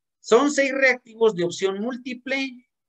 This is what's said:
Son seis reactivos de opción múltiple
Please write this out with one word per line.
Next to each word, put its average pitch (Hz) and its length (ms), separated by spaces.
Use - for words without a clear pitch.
Son 277 320
seis 277 220
reactivos 240 640
de 170 100
opción 190 360
múltiple 254 880